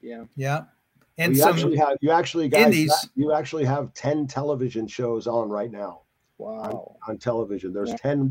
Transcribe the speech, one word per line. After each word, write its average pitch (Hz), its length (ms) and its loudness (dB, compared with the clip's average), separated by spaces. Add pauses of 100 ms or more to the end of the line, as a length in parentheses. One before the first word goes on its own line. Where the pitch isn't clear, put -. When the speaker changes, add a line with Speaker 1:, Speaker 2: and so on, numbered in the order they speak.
Speaker 1:
Yeah. 117 240 -14 (120)
Speaker 2:
Yeah. 139 280 -4 (540)
And 170 140 2
Speaker 3:
Well, - 40 6
you 143 60 6
Speaker 2:
some 175 120 8
Speaker 3:
actually 160 220 2
have, 143 240 2
you 143 100 2
actually, 165 380 2
guys, 160 160 6
Speaker 2:
indies. 156 500 4
Speaker 3:
you 147 180 2
actually 151 340 -2
have 135 280 -2
ten 147 320 -2
television 131 600 -4
shows 117 400 -4
on 117 220 0
right 110 220 -4
now. 101 320 -12 (360)
Speaker 1:
Wow. 110 680 -10
Speaker 3:
On, 110 60 -8
on 107 60 -8
television, 101 540 -4
there's 101 160 -4
Speaker 1:
Yeah. 117 80 -6
Speaker 3:
ten 139 340 0